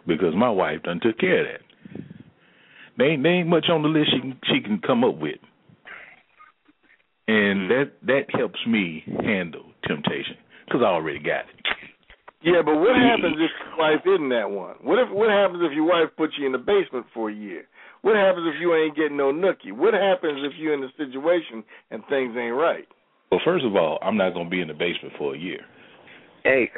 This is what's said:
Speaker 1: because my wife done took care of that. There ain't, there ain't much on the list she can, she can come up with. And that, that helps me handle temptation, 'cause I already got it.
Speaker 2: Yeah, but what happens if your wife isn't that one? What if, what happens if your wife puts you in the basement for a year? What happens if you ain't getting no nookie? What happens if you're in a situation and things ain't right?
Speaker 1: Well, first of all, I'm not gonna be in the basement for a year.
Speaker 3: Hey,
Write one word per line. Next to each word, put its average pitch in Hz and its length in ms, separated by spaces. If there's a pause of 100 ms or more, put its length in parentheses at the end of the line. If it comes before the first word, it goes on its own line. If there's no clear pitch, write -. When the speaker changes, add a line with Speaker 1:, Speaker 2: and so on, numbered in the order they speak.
Speaker 1:
because 82 300
my 123 140
wife 82 340
done 87 180
took 113 160
care 185 220
of 78 80
that. - 540 (960)
There 135 160
ain't, 135 100
there 170 100
ain't 180 140
much 165 240
on 156 100
the 151 60
list 151 260
she 131 60
can, 127 240
she 147 180
can 107 240
come 127 200
up 85 120
with. 76 220 (1900)
And 101 440
that, 139 200 (140)
that 131 240
helps 110 380
me 90 360 (200)
handle 92 420 (220)
temptation, 73 500 (320)
'cause - 120
I 113 120
already 78 260
got 76 300
it. - 160 (760)
Speaker 2:
Yeah, 170 200
but 151 160
what 226 180
happens 226 460
if 160 80 (160)
your - 120
wife 156 280
isn't 175 240
that 107 220
one? 92 320
What 175 160
if, 233 100
what 208 220
happens 185 320
if 156 100
your 156 120
wife 170 300
puts 156 220
you 143 80
in 131 60
the 127 80
basement 131 540
for 110 160
a 107 40
year? 98 320 (380)
What 214 120
happens 185 380
if 151 80
you 175 140
ain't 156 200
getting 147 220
no 139 160
nookie? 165 380
What 180 240
happens 180 500
if 135 140
you're 156 160
in 135 80
a 127 120
situation 139 680 (260)
and 110 180
things 131 300
ain't 120 160
right? 135 340 (440)
Speaker 1:
Well, 90 120
first 165 220
of 98 100
all, 80 280
I'm 110 140
not 92 180
gonna 85 140
be 90 120
in 80 60
the 76 80
basement 80 420
for 69 160
a 69 40
year. 90 240 (840)
Speaker 3:
Hey, 127 340